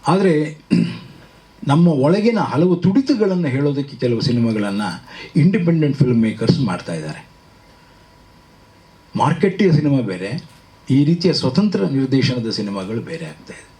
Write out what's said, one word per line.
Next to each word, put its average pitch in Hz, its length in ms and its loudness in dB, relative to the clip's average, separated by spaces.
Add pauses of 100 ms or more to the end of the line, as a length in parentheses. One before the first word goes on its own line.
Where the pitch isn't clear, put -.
ಆದರೆ 160 540 0 (1040)
ನಮ್ಮ 160 200 4
ಒಳಗಿನ 185 520 2
ಹಲವು 170 360 2
ತುಡಿತಗಳನ್ನು 190 720 0
ಹೇಳೋದಕ್ಕೆ 139 500 -2
ಕೆಲವು 120 240 -2
ಸಿನಿಮಾಗಳನ್ನು 104 840 -2 (320)
ಇಂಡಿಪೆಂಡೆಂಟ್ 165 640 2
ಫಿಲ್ಮ್ 120 240 2
ಮೇಕರ್ಸ್ 110 380 0
ಮಾಡ್ತಾ 90 340 -4
ಇದ್ದಾರೆ. 78 360 -12 (1900)
ಮಾರ್ಕೆಟ್ಟಿಯ - 560 2
ಸಿನಿಮಾ 147 280 2
ಬೇರೆ, 101 500 -6 (400)
ಈ 139 160 4
ರೀತಿಯ 170 280 2
ಸ್ವತಂತ್ರ 196 520 0
ನಿರ್ದೇಶನದ 127 640 0
ಸಿನಿಮಾಗಳು 101 520 -6
ಬೇರೆ 165 240 -12
ಆಗ್ತಾ - 280 -18
ಇದೆ. - 260 -20